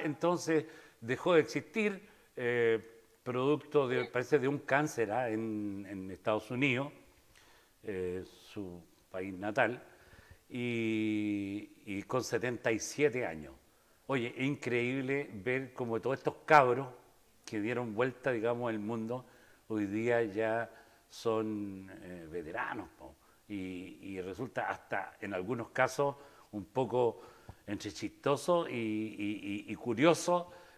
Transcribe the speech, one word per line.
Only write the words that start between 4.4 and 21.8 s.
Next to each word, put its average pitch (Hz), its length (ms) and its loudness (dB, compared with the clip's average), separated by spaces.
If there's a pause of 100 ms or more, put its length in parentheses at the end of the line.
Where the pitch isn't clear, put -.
un 143 120 0
cáncer, 135 520 2
¿ah? 120 180 0
en, 107 580 -4
en 95 220 -8
Estados 107 400 -2
Unidos, 131 420 0 (920)
eh, 92 420 -4
su 90 560 -12 (300)
país 95 220 -6
natal, 104 500 0 (640)
y, 107 1200 -2 (160)
y 101 180 -6
con 127 200 -2
setenta 120 480 -2
y 107 80 0
siete 139 460 0
años. 78 280 -8 (540)
Oye, 120 300 -2
es 131 80 0
increíble 135 880 0
ver 127 400 -2
cómo 117 280 -2
todos 135 160 0
estos - 180 -2 (100)
cabros 131 420 8 (580)
que 107 160 -6
dieron 117 340 -2
vuelta, 127 360 0
digamos, 120 400 0
el 110 80 -2
mundo, 113 460 -4 (420)
hoy 107 180 0
día 117 380 2
ya 110 460 0 (400)
son, 101 800 -2 (120)